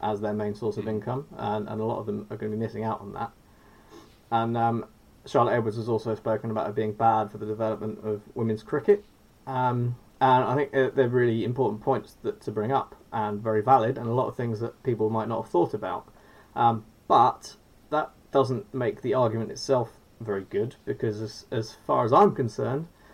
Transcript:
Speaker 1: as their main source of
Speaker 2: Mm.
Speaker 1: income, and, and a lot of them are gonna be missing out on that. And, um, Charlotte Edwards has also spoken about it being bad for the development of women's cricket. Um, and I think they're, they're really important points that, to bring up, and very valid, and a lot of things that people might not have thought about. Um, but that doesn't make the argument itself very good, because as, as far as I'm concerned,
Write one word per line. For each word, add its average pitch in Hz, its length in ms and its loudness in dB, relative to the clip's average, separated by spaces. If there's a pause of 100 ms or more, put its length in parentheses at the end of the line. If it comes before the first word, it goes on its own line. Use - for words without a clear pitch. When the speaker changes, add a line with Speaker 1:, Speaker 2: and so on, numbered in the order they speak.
Speaker 1:
as 104 200 -2
their 107 120 -2
main 104 220 -2
source 104 220 -4
of 107 80 -6
Speaker 2:
Mm. 110 60 -4
Speaker 1:
income, 120 360 -4 (100)
and, 107 320 -4
and 107 120 -6
a 110 40 -2
lot 113 140 -2
of 107 80 -8
them 104 240 -6
are 110 60 -8
gonna 107 160 -6
be 107 60 -4
missing 110 260 -4
out 110 160 -4
on 101 140 -14
that. - 160 -8 (1000)
And, 113 260 2
um, 117 280 2 (420)
Charlotte 117 280 4
Edwards 113 220 0
has 113 120 -4
also 113 260 0
spoken 113 380 -2
about 110 160 -2
it 104 80 -6
being 107 160 0
bad 110 400 2
for 107 60 -14
the 107 80 -8
development 107 580 -4
of 107 180 -4 (140)
women's 113 260 -2
cricket. 202 420 2 (400)
Um, 123 520 0 (240)
and 127 240 6
I 117 100 0
think 143 160 0
they're, 131 200 2
they're 131 180 4
really 117 360 2
important 131 380 0
points 123 400 -2
that, - 200 -6
to - 100 -8
bring 107 180 -2
up, - 240 -2 (180)
and 107 300 -4
very 110 180 2
valid, 123 380 4
and 117 80 -6
a 113 60 -2
lot 123 160 0
of - 80 -8
things 117 240 -4
that 117 240 -8
people 110 260 0
might 110 160 -2
not 113 160 -4
have - 80 -14
thought 170 240 2
about. 95 320 -8 (480)
Um, 120 300 2 (240)
but - 480 4 (340)
that 151 220 -2 (180)
doesn't 127 420 0
make 123 300 -2
the 113 120 0
argument 113 360 2
itself - 480 -2 (220)
very 98 240 -4
good, 104 400 -2
because 110 360 -4
as, - 300 -10
as 117 220 -4
far 131 320 0
as 113 80 2
I'm 196 220 6
concerned, 127 520 -4 (280)